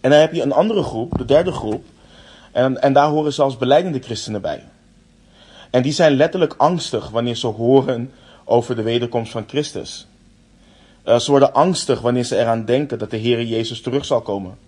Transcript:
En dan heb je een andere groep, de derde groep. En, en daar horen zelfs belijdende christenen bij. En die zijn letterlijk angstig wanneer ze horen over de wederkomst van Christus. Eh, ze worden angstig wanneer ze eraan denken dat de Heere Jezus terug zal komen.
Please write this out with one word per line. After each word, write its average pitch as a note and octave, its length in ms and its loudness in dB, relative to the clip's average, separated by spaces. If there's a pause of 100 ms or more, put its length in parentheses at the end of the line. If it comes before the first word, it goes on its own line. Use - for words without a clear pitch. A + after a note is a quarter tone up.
En C3 100 2
dan D3 80 8
heb D#3 140 4
je E3 100 -4
een C#3 100 -2
andere G3+ 300 2
groep, A#2 360 -6
de C3 60 -4
derde D#3 280 2
groep. G#2+ 320 -6 (680)
En, B2+ 300 0
en C#3+ 100 4
daar C#3+ 160 4
horen D3+ 240 0
zelfs C3+ 240 0
belijdende C#3+ 440 2
christenen - 400 -8
bij. D2+ 240 -8 (1040)
En B2+ 120 2
die C#3+ 100 -2
zijn D#3 200 4
letterlijk D#3 440 2
angstig C3+ 540 -2
wanneer A#2 240 -2
ze A#2+ 120 -6
horen B2 680 2 (320)
over A#2 320 0
de A2 60 -4
wederkomst A#2 500 -2
van A2 140 -8
Christus. - 600 -8 (960)
Eh, A#2 160 2
ze C#3+ 120 -2
worden C#3 240 4
angstig D3+ 460 0
wanneer A#2+ 240 0
ze A#2+ 140 -2
eraan A2+ 260 0
denken B2 340 -2
dat G#2 120 -8
de A2+ 80 -6
Heere A#2 300 -2
Jezus A2+ 320 -6
terug C#3 240 -4
zal A#2+ 160 0
komen. G2 480 -8